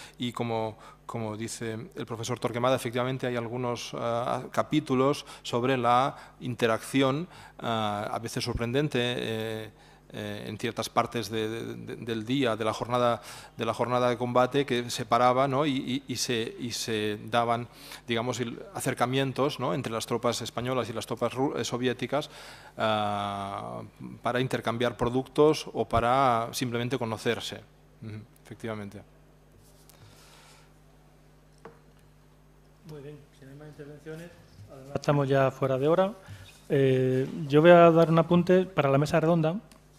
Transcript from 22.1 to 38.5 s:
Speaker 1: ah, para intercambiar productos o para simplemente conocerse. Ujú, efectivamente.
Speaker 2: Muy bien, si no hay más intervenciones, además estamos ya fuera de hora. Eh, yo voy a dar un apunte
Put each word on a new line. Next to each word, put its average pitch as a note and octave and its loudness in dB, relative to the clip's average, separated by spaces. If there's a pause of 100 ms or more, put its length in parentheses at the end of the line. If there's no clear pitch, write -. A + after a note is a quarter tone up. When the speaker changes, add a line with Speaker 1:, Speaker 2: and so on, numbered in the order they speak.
Speaker 1:
ah, G#2 -4 (400)
para A#2+ -2
intercambiar A#2+ -2
productos C3 2
o A#2 -2
para A#2+ 2
simplemente A#2+ -2
conocerse. A2+ -4 (380)
Ujú, G#2+ -12 (240)
efectivamente. G#2+ -10 (4000)
Speaker 2:
Muy D3+ -16
bien, D3 -16 (220)
si C3+ -20
no C3+ -20
hay C#3+ -18
más D3+ -18
intervenciones, D3+ -16 (400)
además C#3 -18
estamos C#3+ 2
ya C3+ 4
fuera C3 0
de C#3 2
hora. F#3+ 4 (560)
Eh, C3 4 (220)
yo D3 8
voy E3+ 12
a E3+ 12
dar E3 6
un D#3+ 6
apunte F3 4